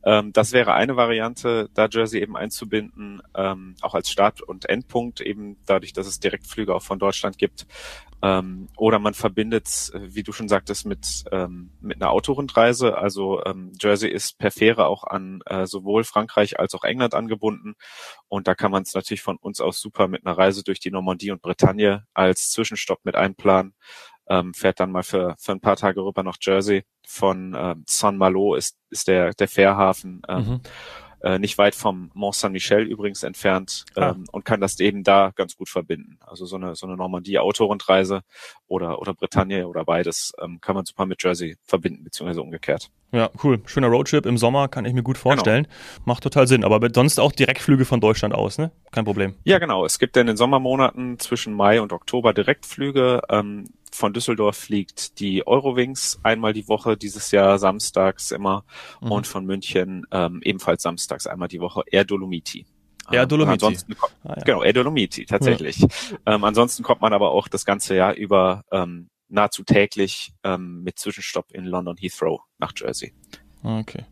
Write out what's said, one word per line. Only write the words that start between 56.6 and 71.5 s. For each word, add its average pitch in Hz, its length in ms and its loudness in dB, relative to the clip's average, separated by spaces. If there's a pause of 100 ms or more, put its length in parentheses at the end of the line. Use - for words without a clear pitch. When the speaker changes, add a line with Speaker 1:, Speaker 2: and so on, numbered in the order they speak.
Speaker 1:
Woche, 107 300 0
dieses 104 320 -10
Jahr 98 300 6
samstags 95 720 0
immer, 98 320 -4 (380)
Speaker 2:
Mhm. 120 100 -4
Speaker 1:
und 101 160 -2
von 95 180 -8
München, 95 640 -2
ähm, 90 320 -2
ebenfalls 92 380 0
samstags - 460 -6
einmal 87 200 -8
die 87 120 -10
Woche 87 320 -4
Air 98 140 4
Dolomiti. 95 600 -6 (460)
Speaker 2:
Air 123 80 4
Speaker 1:
Ähm, - 40 6
und 131 100 2
Speaker 2:
Dolomiti. 151 200 4 (120)
Speaker 1:
ansonsten 98 300 -2
ko- - 120 -2 (160)
Speaker 2:
Ah, - 140 -10
ja. - 80 -10
Speaker 1:
Genau, 104 180 4
Air 107 100 6
Dolomiti, 123 540 0
tatsächlich. 120 500 0
Speaker 2:
Ja. 135 100 6 (380)
Speaker 1:
Ähm, 107 180 2
ansonsten 117 380 2
kommt 120 200 2
man 107 120 4
aber 101 160 4
auch 87 180 0
das - 180 -6
ganze 98 300 0
Jahr 92 200 4
über, 95 560 2
ähm, 87 380 -4 (200)
nahezu 101 340 0
täglich, 101 680 0 (120)
ähm, 90 400 -6
mit 90 160 -8
Zwischenstopp - 520 -8